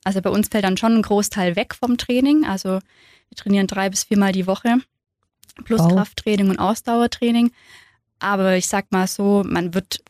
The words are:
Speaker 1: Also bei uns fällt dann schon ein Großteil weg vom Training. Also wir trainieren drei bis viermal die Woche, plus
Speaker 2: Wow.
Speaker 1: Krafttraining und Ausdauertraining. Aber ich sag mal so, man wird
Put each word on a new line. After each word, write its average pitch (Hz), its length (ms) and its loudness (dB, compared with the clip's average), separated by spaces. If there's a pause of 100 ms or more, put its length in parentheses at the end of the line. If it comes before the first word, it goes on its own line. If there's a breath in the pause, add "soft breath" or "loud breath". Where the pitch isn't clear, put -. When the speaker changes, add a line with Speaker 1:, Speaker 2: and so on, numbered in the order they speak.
Speaker 1:
Also 190 180 -2
bei 190 80 -2
uns 202 200 0
fällt 214 140 -2
dann 190 140 0
schon 226 180 2
ein 220 60 4
Großteil 202 540 0
weg 220 180 -4
vom 240 240 -2
Training. 277 480 2
Also 190 340 -4 (500 soft breath)
wir - 60 -20
trainieren 196 320 0
drei 196 220 -2
bis 196 140 -4
viermal 196 280 2
die 185 160 -2
Woche, 233 300 0 (880)
plus 220 180 0
Speaker 2:
Wow. 170 140 4
Speaker 1:
Krafttraining 202 560 0
und - 80 -2
Ausdauertraining. 233 920 0 (680 soft breath)
Aber 190 380 0
ich 180 100 -2
sag 196 240 -4
mal 185 160 0
so, 202 380 0
man 175 280 -4
wird - 360 -6